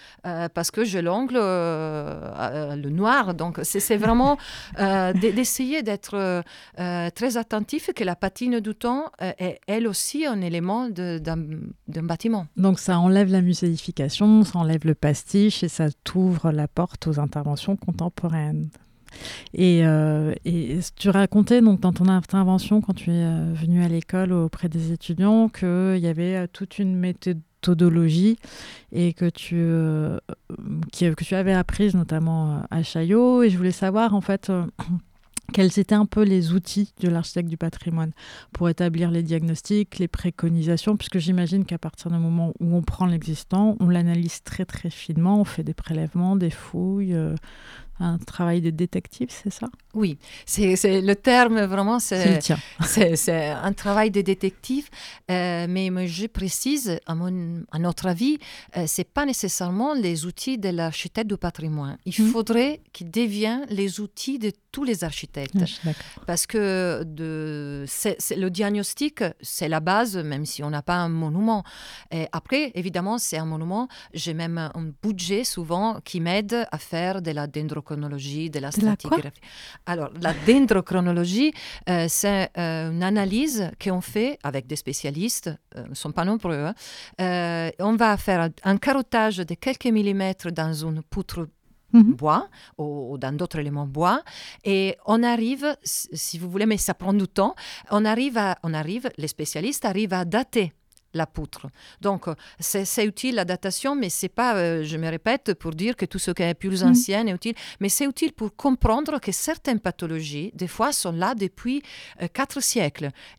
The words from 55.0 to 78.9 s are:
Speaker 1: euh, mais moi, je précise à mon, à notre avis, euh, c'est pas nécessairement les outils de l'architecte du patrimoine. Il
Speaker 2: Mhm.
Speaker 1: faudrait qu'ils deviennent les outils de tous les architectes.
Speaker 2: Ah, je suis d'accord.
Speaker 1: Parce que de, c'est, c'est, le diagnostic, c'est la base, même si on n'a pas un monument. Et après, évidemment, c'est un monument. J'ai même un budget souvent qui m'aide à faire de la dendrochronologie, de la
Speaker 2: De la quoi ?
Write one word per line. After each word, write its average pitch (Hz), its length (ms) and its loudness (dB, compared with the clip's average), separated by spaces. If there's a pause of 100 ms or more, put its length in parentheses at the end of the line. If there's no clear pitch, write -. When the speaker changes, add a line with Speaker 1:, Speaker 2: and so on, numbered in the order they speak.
Speaker 1:
euh, 175 380 -2
mais 185 220 0
moi, 185 160 -2
je 175 200 -6
précise 220 800 -2
à 165 80 -4
mon, 170 560 -4
à 156 80 -6
notre 175 280 -2
avis, 233 320 0 (380)
euh, 175 100 -2
c'est 175 180 -4
pas 285 220 -2
nécessairement 208 680 -2
les 175 320 -2
outils 247 320 -6
de 196 120 -4
l'architecte 175 580 -4
du 202 80 -4
patrimoine. 151 600 -6 (100)
Il 185 120 -6
Speaker 2:
Mhm. 214 140 6
Speaker 1:
faudrait 233 480 0 (120)
qu'ils 170 180 -14
deviennent 220 600 -2
les 196 300 -2
outils 262 380 -8
de 214 140 -4 (200)
tous 277 120 -6
les 226 200 -2
architectes. - 520 -8
Speaker 2:
Ah, 185 80 4
je - 100 -4
suis - 100 -16
d'accord. - 420 -6
Speaker 1:
Parce 170 200 -2
que 185 580 0
de, 156 840 -8
c'est, - 300 -2
c'est, - 180 -4
le 190 140 -2
diagnostic, 208 720 -2 (160)
c'est - 280 -6
la 156 120 0
base, 196 360 0
même 151 300 -4
si - 160 -10
on 147 80 -4
n'a 147 120 -4
pas 175 140 -2
un 175 120 0
monument. 170 560 0 (480)
Et 160 200 -4
après, 269 440 -2
évidemment, 185 420 -4
c'est - 200 -4
un 160 80 -4
monument. 170 420 -4 (260)
J'ai 165 180 -6
même 165 260 -4
un 160 340 -8 (100)
budget 202 400 -2
souvent 185 640 -2
qui - 160 -6
m'aide 208 500 -2
à 151 80 -8
faire 180 420 -4
de 165 120 -4
la 147 160 -4
dendrochronologie, 147 1000 -6
de 147 120 -6
la 139 100 -8
Speaker 2:
De 147 60 -4
la 208 60 2
quoi ? 214 120 4